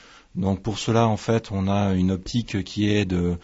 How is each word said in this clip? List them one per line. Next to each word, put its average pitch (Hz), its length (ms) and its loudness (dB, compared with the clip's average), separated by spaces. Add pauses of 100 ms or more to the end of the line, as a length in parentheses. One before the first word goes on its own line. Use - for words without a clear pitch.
(360)
Donc 95 260 -2
pour 104 160 -6
cela, 113 300 2
en 107 100 0
fait, 113 340 -2
on 98 160 0
a 101 260 2
une 92 180 2
optique 95 520 -4
qui 104 240 -2
est 104 160 2
de, 87 400 0